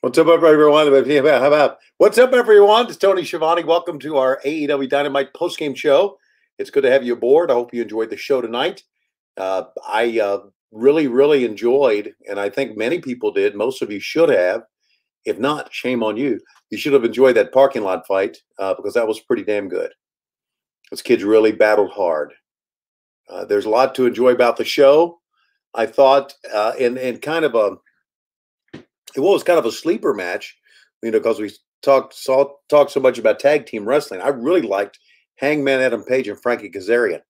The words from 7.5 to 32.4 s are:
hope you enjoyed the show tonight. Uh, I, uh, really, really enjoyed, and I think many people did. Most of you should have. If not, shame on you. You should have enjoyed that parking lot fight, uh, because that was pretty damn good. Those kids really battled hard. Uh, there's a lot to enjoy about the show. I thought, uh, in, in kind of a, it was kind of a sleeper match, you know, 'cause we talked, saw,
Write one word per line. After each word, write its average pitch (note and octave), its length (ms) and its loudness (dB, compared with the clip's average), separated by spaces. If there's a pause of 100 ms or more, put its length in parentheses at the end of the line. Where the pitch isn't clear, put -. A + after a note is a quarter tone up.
hope A#2+ 180 -4
you A#2+ 80 -6
enjoyed A2+ 300 -6
the G#2+ 40 -10
show C3+ 240 -2
tonight. B2 440 -6 (520)
Uh, F#2+ 280 -4 (200)
I, A2+ 360 -2
uh, G2+ 220 -2 (300)
really, C#3 360 2
really C3+ 360 4
enjoyed, A2+ 680 0 (160)
and G2+ 100 -8
I G2+ 120 -4
think A2+ 260 -6
many B2+ 220 -4
people B2 320 -6
did. G2+ 240 -2
Most A2+ 260 -6
of A2 100 -8
you G2+ 80 -10
should D#3 300 0
have. G2 320 0 (640)
If G2+ 140 -6
not, C#3+ 340 -4
shame B2 300 -6
on G#2+ 140 -4
you. B2 220 -4 (300)
You G#2+ 80 -10
should C#3+ 160 -4
have C3 100 4
enjoyed A#2+ 340 2
that G#2 140 0
parking C3 300 2
lot F#2 240 -4
fight, G2 320 -2 (220)
uh, F#2+ 160 -2
because G2 180 -8
that A2+ 140 0
was G#2+ 140 -4
pretty A2 220 -4
damn G2+ 260 -4
good. F2 200 -6 (1000)
Those - 100 -14
kids G#2+ 220 0
really A2 280 4
battled G#2 380 2
hard. D#2+ 420 -4 (960)
Uh, F#2 180 -12
there's G2+ 200 -2
a G#2+ 60 -4
lot C3 240 0
to B2+ 100 0
enjoy A#2+ 280 2
about A#2+ 240 0
the A#2 80 -4
show. D3 540 2 (540)
I A2+ 140 -2
thought, C#3 480 2 (180)
uh, A2 240 -2
in, B2 200 -2
in B2+ 200 -6
kind D#3+ 260 -6
of B2+ 120 -2
a, G2+ 220 0 (1400)
it C3+ 60 -4
was F3 240 2
kind F3 120 2
of C#3+ 80 0
a A2+ 60 -2
sleeper D#3+ 420 -4
match, F#2 440 -8 (440)
you A2+ 80 -6
know, A2 120 0
'cause A2 180 -2
we G#2+ 100 -8 (320)
talked, C3+ 320 0
saw, C#3 360 -2 (180)